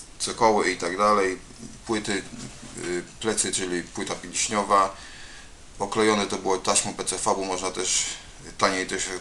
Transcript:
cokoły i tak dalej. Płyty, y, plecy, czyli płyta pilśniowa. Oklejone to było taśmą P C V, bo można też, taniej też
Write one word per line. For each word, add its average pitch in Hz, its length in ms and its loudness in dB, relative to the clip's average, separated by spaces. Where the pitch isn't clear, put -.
cokoły 101 520 4
i 87 60 -2
tak 90 200 -2
dalej. 101 400 4
Płyty, 104 380 -2
y, 87 180 -2
plecy, 107 320 0
czyli 90 320 -2
płyta 92 320 -6
pilśniowa. 98 800 2
Oklejone 104 480 4
to 98 100 -2
było 92 200 2
taśmą 98 360 2
P 90 120 -6
C 95 100 -2
V, 95 200 2
bo 95 100 -2
można 92 260 -4
też, - 340 0
taniej 95 300 2
też 92 220 -4